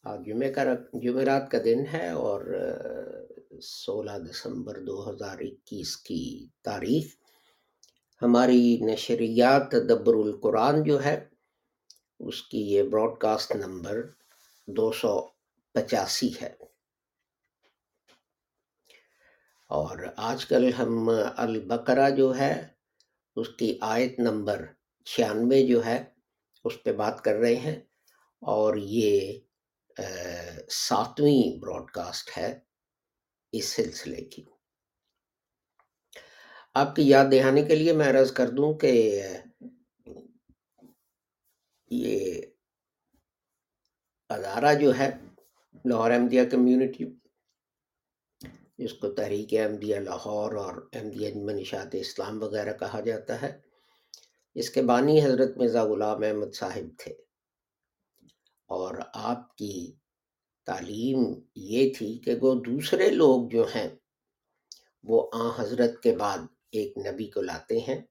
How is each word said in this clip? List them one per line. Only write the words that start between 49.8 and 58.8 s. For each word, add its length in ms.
لاہور 580
اور 400
احمدیہ 340
انجمن 320
اشاعت 340
اسلام 500
وغیرہ 340
کہا 220
جاتا 420
ہے، 240
اس 140
کے 120
بانی 440
حضرت 320
مرزا 260
غلام 400
احمد 300
صاحب 460
تھے 120
اور 300